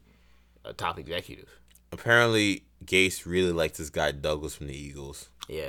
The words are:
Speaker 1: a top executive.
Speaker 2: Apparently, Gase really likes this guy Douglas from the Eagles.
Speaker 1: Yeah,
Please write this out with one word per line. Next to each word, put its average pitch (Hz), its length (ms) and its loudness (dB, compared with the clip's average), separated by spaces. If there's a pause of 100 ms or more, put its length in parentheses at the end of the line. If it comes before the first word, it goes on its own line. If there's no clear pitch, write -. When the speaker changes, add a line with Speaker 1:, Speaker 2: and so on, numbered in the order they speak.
(640)
Speaker 1:
a - 100 -12
top - 260 -4
executive. 80 500 -10 (420)
Speaker 2:
Apparently, 113 720 4 (220)
Gase 92 400 4
really 90 260 2
likes 80 260 0
this 76 120 -10
guy 76 220 0
Douglas 73 440 -4
from 73 120 -12
the 69 100 -10
Eagles. 69 520 -14 (200)
Speaker 1:
Yeah, 76 200 -8